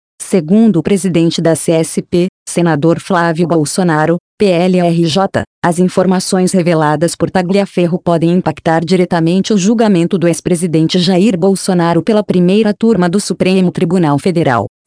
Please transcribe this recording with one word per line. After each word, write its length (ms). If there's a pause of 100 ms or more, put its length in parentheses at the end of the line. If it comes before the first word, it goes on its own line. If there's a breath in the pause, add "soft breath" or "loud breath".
(220)
Segundo 560
o 60
presidente 580
da 140
C 180
S 280
P, 260 (200)
senador 540
Flávio 440
Bolsonaro, 720 (220)
P 80
L 340
R 260
J, 380 (200)
as 160
informações 720
reveladas 640
por 140
Tagliaferro 680
podem 320
impactar 520
diretamente 680
o 40
julgamento 600
do 100
ex-presidente 720
Jair 400
Bolsonaro 640
pela 220
primeira 500
turma 360
do 100
Supremo 520
Tribunal 460
Federal, 480 (220)